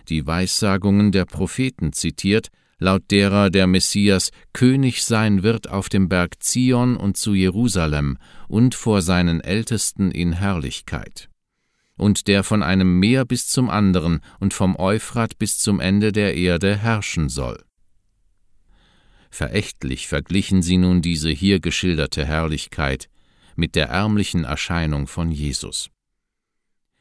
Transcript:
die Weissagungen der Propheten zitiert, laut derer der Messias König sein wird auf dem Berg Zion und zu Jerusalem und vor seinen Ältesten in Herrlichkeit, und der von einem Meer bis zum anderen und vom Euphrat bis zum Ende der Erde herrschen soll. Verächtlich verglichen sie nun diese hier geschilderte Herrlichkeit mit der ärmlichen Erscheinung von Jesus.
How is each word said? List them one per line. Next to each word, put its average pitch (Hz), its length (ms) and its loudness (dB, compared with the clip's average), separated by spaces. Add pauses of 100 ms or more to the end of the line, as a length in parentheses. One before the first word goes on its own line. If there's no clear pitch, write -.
die 78 200 -2
Weissagungen 98 840 2
der 90 140 0
Propheten 95 680 -4
zitiert, - 560 -2 (280)
laut 95 340 2
derer 98 380 4
der 95 160 4
Messias 95 640 2 (240)
König 131 500 2
sein 110 400 2
wird 113 260 0
auf 95 200 -4
dem 95 200 2
Berg 90 340 -2
Zion 123 520 2
und 98 220 -2
zu 104 160 -2
Jerusalem 87 840 0 (300)
und 120 280 2
vor 104 260 0
seinen 87 400 2
Ältesten 98 720 -2
in 85 200 -2
Herrlichkeit, 82 960 -6 (680)
und 101 300 2
der 98 160 4
von 104 200 0
einem 92 360 2
Meer 123 260 2
bis 123 220 -4
zum 127 220 0
anderen 87 520 2 (180)
und 95 140 -2
vom 95 240 0
Euphrat 107 600 -2
bis - 220 -4
zum 101 220 0
Ende 101 320 2
der 101 220 0
Erde 90 420 2
herrschen 101 500 -2
soll. 64 360 -8 (1700)
Verächtlich - 800 -6
verglichen 90 540 0
sie 90 160 2
nun 90 240 4
diese 80 280 -2
hier 87 300 2
geschilderte 80 640 -2
Herrlichkeit 78 840 -4 (480)
mit - 180 -2
der 76 140 0
ärmlichen 98 560 0
Erscheinung 73 600 -2
von 85 240 -4
Jesus. - 580 -6 (1120)